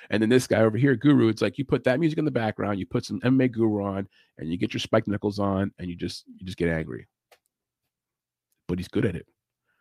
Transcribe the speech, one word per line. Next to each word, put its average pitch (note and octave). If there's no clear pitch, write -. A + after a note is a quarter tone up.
And G#2+
then A2
this B2+
guy G#2+
over A2
here, C3
Guru, B2
it's A2
like G#2
you C3+
put -
that B2+
music D#3+
in D#3
the D3
background, G#2+
you F#2
put -
some G#2
M C3
M -
A C3
Guru A2
on, G2
and D#2
you F2+
get A2
your A#2
spiked -
knuckles G2+
on, G2
and F2+
you F2
just, -
you A3+
just F#2
get E2+
angry. D#2
But F2+
he's F2+
good G#2
at F2
it. -